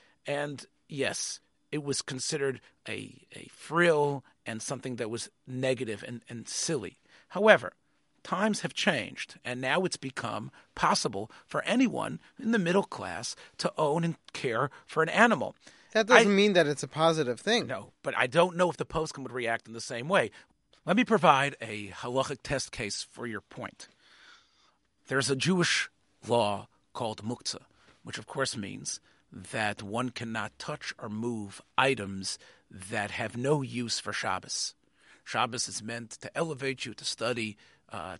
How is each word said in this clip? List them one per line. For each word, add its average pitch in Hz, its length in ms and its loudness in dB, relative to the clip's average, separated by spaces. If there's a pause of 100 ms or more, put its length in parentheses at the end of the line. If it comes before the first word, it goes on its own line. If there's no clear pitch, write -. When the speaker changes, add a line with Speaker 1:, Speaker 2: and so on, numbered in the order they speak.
(260)
Speaker 1:
And 143 400 -4 (220)
yes, - 540 -4 (300)
it 151 120 -4
was 139 180 -2
considered 135 580 -4 (280)
a, 107 460 -10
a - 180 -16
frill 147 720 2 (240)
and 113 160 -8
something 127 320 -6
that 113 160 -4
was 117 180 -6 (160)
negative 127 640 -2
and, 120 220 -12
and 113 180 -12
silly. 113 500 -4 (320)
However, 185 440 6 (500)
times 202 380 0
have - 140 -6
changed, - 680 -2
and 123 160 -6
now 139 240 2
it's 170 140 -2
become 120 540 -6 (240)
possible 120 560 0 (160)
for - 160 -2
anyone 165 560 0 (200)
in 220 120 0
the 233 80 4
middle 175 240 4
class 98 520 -8 (220)
to - 220 -2
own 156 240 0
and 165 120 0 (160)
care 127 380 0 (160)
for - 160 0
an 160 80 4
animal. 180 460 4 (380)
Speaker 2:
That 214 140 2
doesn't 220 240 10
Speaker 1:
I - 0 -
Speaker 2:
mean 202 220 6
that 165 140 6
it's 147 160 -2
a 143 40 -8
positive 156 520 2
thing. 208 280 0
Speaker 1:
No, 104 240 -8 (120)
but 135 120 -4
I 123 120 2
don't 170 280 4
know 180 140 4
if 151 80 -6
the - 80 -4
poskim 156 380 -4
would 113 80 -10
react 117 360 -2
in 110 60 -16
the 113 80 -10
same 127 260 -8
way. 160 220 4 (560)
Let 175 100 4
me 247 80 6
provide 143 580 6
a 107 260 -8
halachic 131 560 -4
test - 280 -4
case - 380 -6
for 117 160 -10
your 107 160 -6
point. - 460 -14 (1200)
There's 135 220 2
a 139 60 4
Jewish 170 540 2 (380)
law 104 400 2 (260)
called 110 300 -6
muktzah, - 400 -6 (400)
which - 140 -10
of 113 100 -12
course 131 280 -2
means 101 440 -8 (320)
that 104 500 -4
one 113 300 -4
cannot 110 480 -8
touch - 400 -10
or 123 100 -10
move 107 520 -6 (160)
items 101 600 0 (320)
that 101 420 -6
have 113 240 -4
no 139 260 0
use 120 380 -4
for 104 140 -8
Shabbos. - 640 -4 (480)
Shabbos 117 440 -2
is 101 160 -10
meant 117 280 -10
to - 260 -12
elevate 139 480 -4
you, 117 80 -10
to - 120 -14
study, 113 520 -4 (340)
uh, 92 280 -10